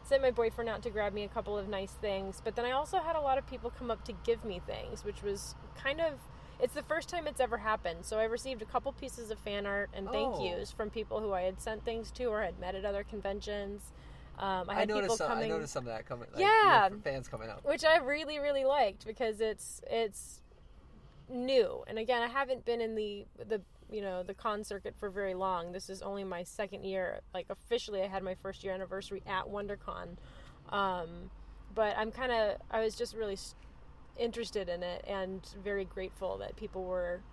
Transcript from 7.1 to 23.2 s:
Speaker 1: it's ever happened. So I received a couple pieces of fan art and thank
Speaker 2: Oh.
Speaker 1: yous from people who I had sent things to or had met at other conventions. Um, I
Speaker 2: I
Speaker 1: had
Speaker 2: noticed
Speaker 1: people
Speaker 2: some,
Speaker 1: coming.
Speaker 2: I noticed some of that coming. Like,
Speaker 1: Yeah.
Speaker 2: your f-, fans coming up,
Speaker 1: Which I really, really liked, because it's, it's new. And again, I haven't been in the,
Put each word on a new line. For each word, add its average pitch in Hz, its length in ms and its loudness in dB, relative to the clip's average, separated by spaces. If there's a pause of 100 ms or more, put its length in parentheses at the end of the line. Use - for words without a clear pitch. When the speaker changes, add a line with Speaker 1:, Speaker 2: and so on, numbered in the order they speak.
Speaker 1:
it's 294 120 -6
ever 233 180 4
happened. 208 460 0
So 220 140 0
I 220 60 6
received 233 400 0
a - 20 -8
couple 269 260 0
pieces 247 380 -8
of 214 80 -4
fan 202 300 -4
art 202 260 0
and 196 160 -4
thank 233 280 2
Speaker 2:
Oh. 139 60 0
Speaker 1:
yous - 280 -2
from 214 180 -4
people 220 300 -2
who 214 120 0
I 185 120 2
had 190 180 0
sent 220 240 -4
things 226 280 -2
to 254 120 -2
or 214 160 2
had 170 180 -2
met 185 140 -4
at 190 100 -4
other 202 200 0
conventions. 202 880 -4 (480)
Um, 190 280 0
I 190 60 -2
Speaker 2:
I - 60 2
Speaker 1:
had 202 80 6
Speaker 2:
noticed 208 160 4
Speaker 1:
people 220 140 4
Speaker 2:
some, 165 100 2
Speaker 1:
coming. 226 240 2
Speaker 2:
I 165 40 2
noticed 156 180 -4
some 131 120 -2
of 117 80 -4
that 110 140 -6
coming. 120 260 -8
Like, - 80 2
Speaker 1:
Yeah. 381 480 10
Speaker 2:
your 202 80 -8
f-, 208 60 -12
fans 135 240 -2
coming 113 220 -8
up, - 140 -10
Speaker 1:
Which 285 220 2
I 320 120 10
really, 294 420 2
really 277 260 4
liked, 262 400 4
because 220 340 0
it's, 220 480 -2
it's - 540 -2 (880)
new. 247 580 4
And 214 120 -6
again, 233 220 4
I 233 60 2
haven't 254 380 0
been 233 160 2
in 226 140 0
the, 208 300 -2 (220)